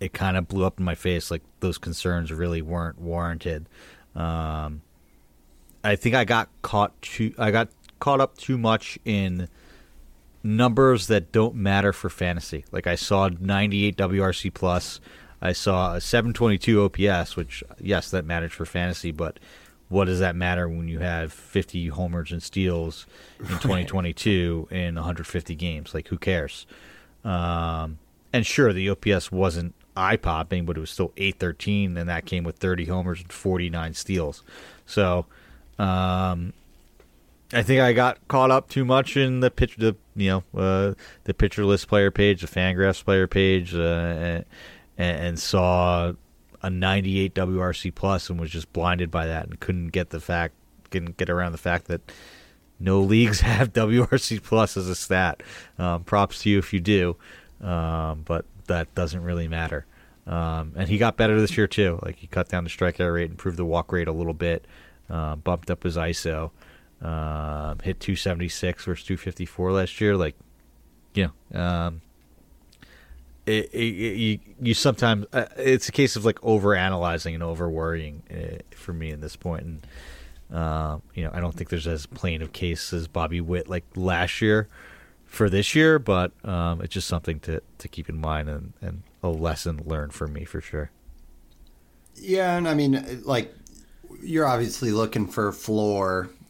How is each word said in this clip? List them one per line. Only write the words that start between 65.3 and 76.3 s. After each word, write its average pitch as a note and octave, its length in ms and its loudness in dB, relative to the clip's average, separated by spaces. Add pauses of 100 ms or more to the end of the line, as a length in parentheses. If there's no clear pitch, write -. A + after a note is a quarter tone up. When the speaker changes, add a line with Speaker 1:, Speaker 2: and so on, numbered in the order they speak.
Speaker 1:
bumped F2 340 -2
up F2 100 -4
his E2+ 160 -4
iso, D#2+ 540 -4 (500)
uh, D2+ 800 -4
hit F#2+ 200 -6
two G2 160 -2
seventy-six F2 680 -4
versus F2 220 -6
two F#2+ 100 -2
fifty-four F2+ 540 -4
last F#2+ 300 0
year. G#2 160 4
Like, D#2+ 180 0 (800)
you F2+ 160 2 (220)
know, - 60 -4
um, E2+ 420 -2 (1500)
it, G#2+ 260 0
it, A#2 40 -6
it, A2 400 -2
you, A2 220 0 (220)
you A#2 140 2
sometimes, A2+ 580 2
uh, A#2+ 120 0 (120)
it's C3 320 2
a - 20 -6
case C#3 240 4
of, G#2 80 -6
like, A2 200 4